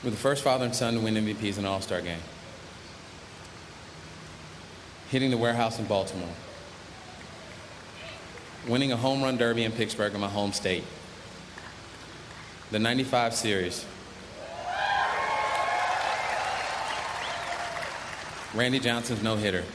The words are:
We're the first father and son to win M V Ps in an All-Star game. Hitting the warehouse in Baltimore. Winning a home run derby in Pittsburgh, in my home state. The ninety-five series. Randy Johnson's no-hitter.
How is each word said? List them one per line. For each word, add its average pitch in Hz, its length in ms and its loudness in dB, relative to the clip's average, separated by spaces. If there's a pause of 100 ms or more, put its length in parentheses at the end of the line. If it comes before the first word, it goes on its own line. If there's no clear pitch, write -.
We're 127 80 2
the 101 60 0
first 139 260 4
father 131 220 6
and 117 100 0
son 117 180 4
to 117 60 4
win 110 180 4
M 110 80 4
V 107 80 0
Ps 101 240 0
in 101 80 0
an 98 60 2
All-Star 95 280 0
game. 85 200 -2 (3000)
Hitting 131 220 4
the 120 60 4
warehouse 117 420 4
in 107 60 0
Baltimore. 95 440 2 (2500)
Winning 131 240 6
a 120 60 4
home 135 260 4
run 131 120 4
derby 117 280 6
in 110 80 4
Pittsburgh, 107 420 2
in 101 80 0
my 101 60 2
home 101 240 2
state. 92 320 2 (1900)
The 107 80 2
ninety-five 120 560 6
series. 95 500 2 (4000)
Randy 123 260 4
Johnson's 117 440 2
no-hitter. 104 520 4